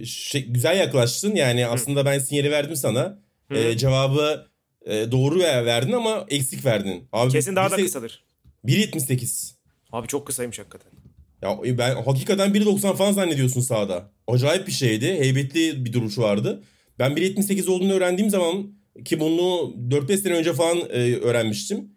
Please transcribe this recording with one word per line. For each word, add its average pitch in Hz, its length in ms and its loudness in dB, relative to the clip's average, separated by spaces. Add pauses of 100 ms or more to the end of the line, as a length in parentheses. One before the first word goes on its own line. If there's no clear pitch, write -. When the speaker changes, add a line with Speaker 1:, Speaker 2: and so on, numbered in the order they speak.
Speaker 1:
şey, 131 400 -6
güzel 123 320 2
yaklaştın. 147 580 0
Yani 123 300 2
Speaker 2:
Hı. 117 40 -2
Speaker 1:
aslında 135 360 0
ben 139 140 2
sinyali 143 320 0
verdim 151 240 -2
sana. 139 440 -2 (320)
Speaker 2:
Hı. 139 60 -2
Speaker 1:
E, 117 200 2
cevabı, 135 680 2 (380)
e, 107 260 -2
doğru 139 280 2
ver-, 139 260 2
verdin 117 260 2
ama 226 380 0
eksik 135 360 -4
verdin. 98 480 0
Abi, 123 180 2
Speaker 2:
Kesin 151 240 0
daha 190 160 2
da 190 60 0
Speaker 1:
bir 202 40 2
se-, 185 40 2
Speaker 2:
kısadır. 117 380 -8 (400)
Speaker 1:
bir 135 140 2
yetmiş 160 260 0
sekiz. - 520 -4 (360)
Speaker 2:
Abi 113 160 -8
çok 143 200 -6
kısaymış 123 320 -6
hakikaten. - 320 -20 (500)
Speaker 1:
Ya, 101 240 -2
e, 123 120 0
ben 123 260 0
hakikaten 190 500 2
bir 208 120 4
doksan 196 300 2
falan 196 160 2
zannediyorsun 135 500 0
sahada. 101 500 -2 (160)
Acayip 143 400 2
bir - 40 -8
şeydi. 120 360 0
Heybetli 143 760 0
bir 110 80 -4
duruşu 110 280 -2
vardı. 104 420 0 (360)
Ben 135 160 2
bir 160 60 0
yetmiş 196 240 0
sekiz 190 240 0
olduğunu 185 240 2
öğrendiğim 185 360 2
zaman 196 420 0 (340)
ki 160 140 -2
bunu 165 540 0 (180)
dört 135 180 0
beş 196 100 2
sene 185 140 -2
önce 165 200 0
falan, 170 240 2 (120)
e, 123 260 2
öğrenmiştim. 117 800 -2